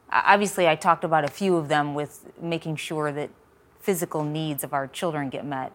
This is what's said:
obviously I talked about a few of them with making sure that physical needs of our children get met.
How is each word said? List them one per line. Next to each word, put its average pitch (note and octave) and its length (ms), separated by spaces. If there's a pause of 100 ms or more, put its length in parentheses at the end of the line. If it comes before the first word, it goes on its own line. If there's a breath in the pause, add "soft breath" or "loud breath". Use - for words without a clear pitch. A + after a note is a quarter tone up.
(120)
obviously F#3+ 560
I D#3 80
talked E3 280
about D#3+ 200
a C#3+ 60
few F#3+ 280
of D#3 100
them D3 280
with D3 300 (160)
making E3 360
sure D3+ 340
that C#3+ 180 (500)
physical E3 440
needs D3+ 400
of C#3 100
our C#3 140
children D3+ 420
get B2+ 160
met. C3 300